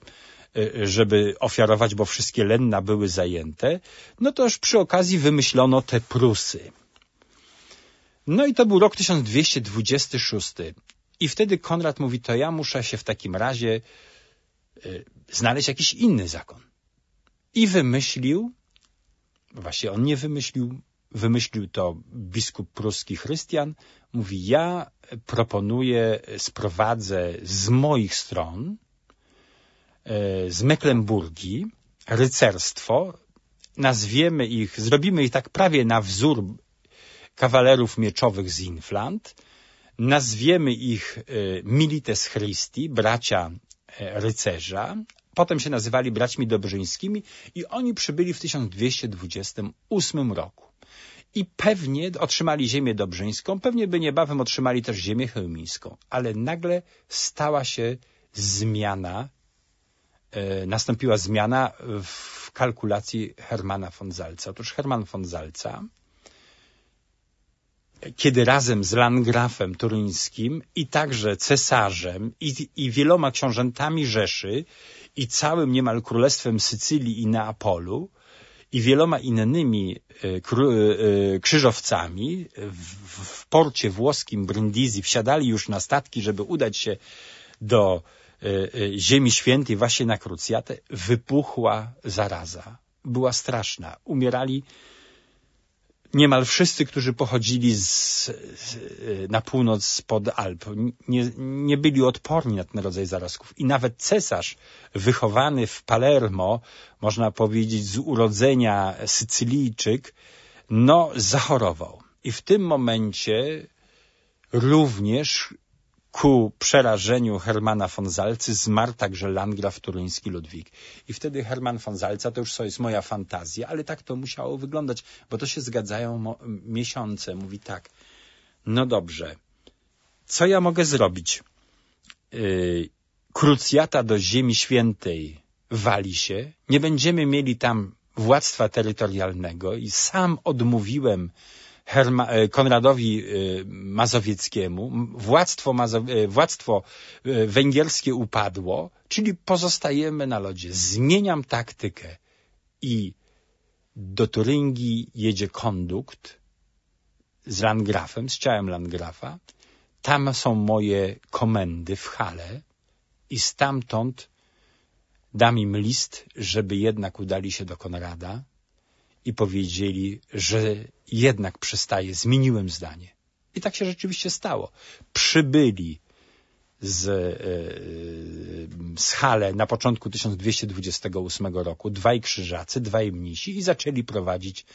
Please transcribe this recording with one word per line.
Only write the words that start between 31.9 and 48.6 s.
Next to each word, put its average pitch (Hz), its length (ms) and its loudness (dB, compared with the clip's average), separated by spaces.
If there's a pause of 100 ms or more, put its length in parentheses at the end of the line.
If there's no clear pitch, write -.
rycerstwo, 123 1120 2 (580)
nazwiemy 131 720 2
ich, 110 340 -4
zrobimy 147 440 4
ich 123 60 2
tak - 180 -2
prawie 156 360 4
na 117 160 4
wzór 104 560 0 (760)
kawalerów 127 640 6
mieczowych 101 520 0
z 80 100 -6
Inflant, 101 720 -8 (640)
nazwiemy 131 760 2
ich, 113 460 -4
e, - 40 -16 (400)
Milites 147 680 0
Christi, 107 600 -4
bracia, 110 600 0 (480)
e, 101 220 -6
rycerza, 98 760 -4 (380)
potem 170 260 2
się 147 100 -4
nazywali 123 400 -2
braćmi 120 360 -2
dobrzyńskimi 107 760 -4 (320)
i 175 120 -10
oni 240 280 -4
przybyli 175 400 -2
w - 60 -16
tysiąc 127 300 -6